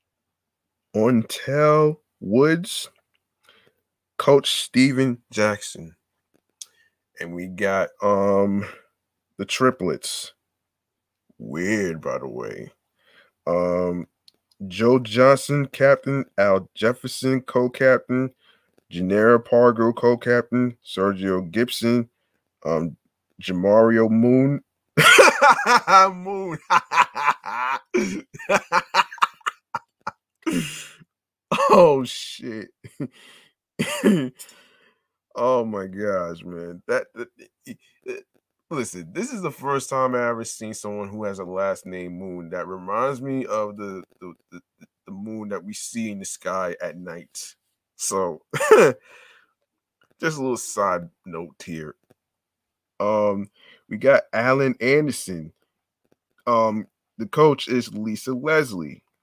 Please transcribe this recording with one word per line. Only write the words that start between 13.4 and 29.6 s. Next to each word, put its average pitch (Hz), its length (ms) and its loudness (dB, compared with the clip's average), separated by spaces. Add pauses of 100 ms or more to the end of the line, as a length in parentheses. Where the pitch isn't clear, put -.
Um, 87 600 -2 (600)
Joe 113 300 4
Johnson, 131 680 4
captain. 139 580 2 (140)
Al 98 360 2
Jefferson, 127 680 -2
co-captain. 127 880 2 (600)
Jannera 107 540 4
Pargo, 117 500 4
co-captain. 120 880 0
Sergio 95 680 -2
Gibson. 117 580 0 (560)
Um, 80 320 -2 (460)
Jamario 110 640 4
Moon. 127 540 2 (340)
<laughs> 208 1200 6
Moon. 185 500 -8
<laughs> - 40 -20 (4000)